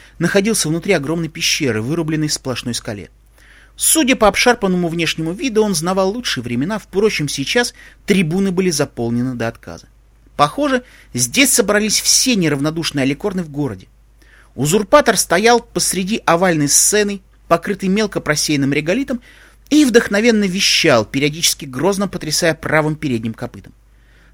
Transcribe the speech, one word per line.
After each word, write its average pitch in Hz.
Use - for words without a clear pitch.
находился 196
внутри 170
огромной 160
пещеры, 131
вырубленной 156
в 147
сплошной 123
скале. 101
Судя 269
по 214
обшарпанному 190
внешнему 160
виду, 214
он 202
знавал 190
лучшие 226
времена, 131
впрочем, 196
сейчас -
трибуны 190
были 185
заполнены 123
до 117
отказа. -
Похоже, 254
здесь 127
собрались 208
все -
неравнодушные 151
аликорны 180
в 156
городе. 135
Узурпатор 208
стоял 226
посреди 196
овальной 165
сцены, 202
покрытой 185
мелко 202
просеянным 143
реголитом, 220
и 302
вдохновенно 220
вещал, 170
периодически 147
грозно 180
потрясая 160
правым 151
передним 117
копытом. -